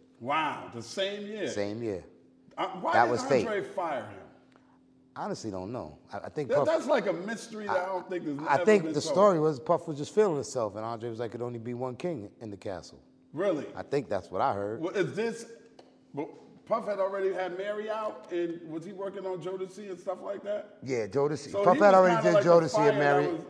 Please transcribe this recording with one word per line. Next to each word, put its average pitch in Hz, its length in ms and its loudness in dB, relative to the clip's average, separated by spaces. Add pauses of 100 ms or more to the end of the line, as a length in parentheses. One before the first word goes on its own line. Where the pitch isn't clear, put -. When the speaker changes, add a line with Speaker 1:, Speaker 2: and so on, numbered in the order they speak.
(200)
Speaker 1:
Wow, 151 540 -4
the 117 80 -10
same 202 440 -6
year? 208 220 -6
Speaker 2:
Same 104 340 -4
year. 98 220 -6 (540)
Speaker 1:
Uh, 190 80 -2 (140)
why - 120 -2
Speaker 2:
That 117 120 8
Speaker 1:
did 117 80 4
Speaker 2:
was 123 120 0
fate. 127 220 4
Speaker 1:
Andre 104 160 -2
fire 156 400 -6
him? 104 160 -14 (1000)
Speaker 2:
Honestly, 165 320 -6
don't 95 220 -8
know. 90 240 -10 (160)
I, - 60 -8
I - 100 -10
think - 220 -6
Speaker 1:
That, 480 80 4
Speaker 2:
Puff, - 80 4
Speaker 1:
that's 311 200 2
like 247 200 2
a 185 60 2
mystery 208 540 -8
that 214 100 0
I, 180 80 0
Speaker 2:
I, - 20 -4
Speaker 1:
don't 185 220 -6
think 180 180 -6
there's 143 200 -4
Speaker 2:
I 147 100 4
Speaker 1:
ever 135 100 0
Speaker 2:
think 202 180 8
Speaker 1:
been 156 80 -4
Speaker 2:
the 143 80 0
Speaker 1:
solved. 151 140 -2
Speaker 2:
story 190 260 6
was 151 180 2
Puff 165 300 0
was 147 80 -6
just 143 180 -8
feeling 208 200 4
himself, 113 420 -4
and 107 80 -6
Andre 117 240 -6
was 110 100 -8
like, 113 140 -6
"Could 117 100 -10
only 120 160 -6
be 120 140 -8
one 123 240 -6
king 131 320 -6 (120)
in 113 100 -12
the 101 60 -10
castle." 90 440 -12 (320)
Speaker 1:
Really? 156 320 -2 (100)
Speaker 2:
I 92 80 -10
think 139 280 -2
that's 95 200 -4
what 95 120 -2
I 131 100 2
heard. 104 300 -4
Speaker 1:
Well, 175 100 -4
is 165 220 -2
this, 226 320 -4 (640)
well, 143 160 -8 (380)
Puff 208 200 -2
had 202 120 -2
already 196 340 0
had 180 240 -4
Mary 208 320 -6
out, 214 420 -6
and 170 300 -4 (100)
was 160 140 -8
he 202 80 -12
working 190 320 -8
on 185 160 -6
Jodeci 190 480 -10
and 180 100 -10
stuff 185 240 -6
like 202 220 -8
that? 208 380 -6
Speaker 2:
Yeah, 117 240 -2
Jodeci. 143 440 -2
Speaker 1:
So 202 140 0
Speaker 2:
Puff 180 140 8
Speaker 1:
he - 40 4
Speaker 2:
had 202 100 10
Speaker 1:
was - 20 10
Speaker 2:
already 185 220 8
Speaker 1:
kinda 175 120 2
Speaker 2:
did 175 60 6
Speaker 1:
like 151 100 6
the 170 60 6
Speaker 2:
Jodeci 165 220 8
Speaker 1:
fire 156 180 6
Speaker 2:
and 143 100 2
Speaker 1:
that 143 220 6
Speaker 2:
Mary. 156 100 0
Speaker 1:
was, 156 180 -6